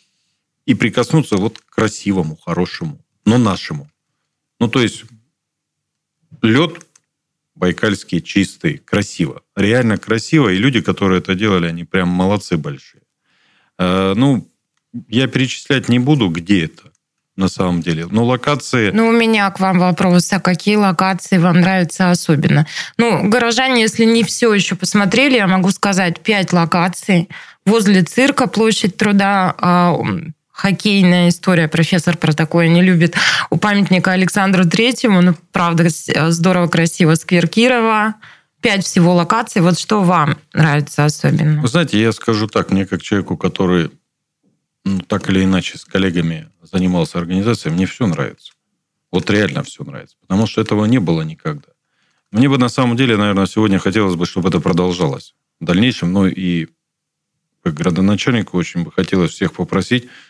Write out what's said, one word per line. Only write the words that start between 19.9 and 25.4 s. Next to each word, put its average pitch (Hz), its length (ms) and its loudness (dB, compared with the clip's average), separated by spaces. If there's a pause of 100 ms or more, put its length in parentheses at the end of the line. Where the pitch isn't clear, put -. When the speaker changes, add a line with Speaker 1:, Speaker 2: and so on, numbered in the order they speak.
Speaker 2:
А 190 80 0
какие 185 360 0
локации 190 600 0
вам 175 220 4
нравятся 180 500 2
особенно? 156 560 2 (320)
Ну, 226 300 0
горожане, 240 540 2
если 220 220 0
не 233 200 4
все 226 300 0
еще 196 220 0
посмотрели, 226 600 2
я 208 100 2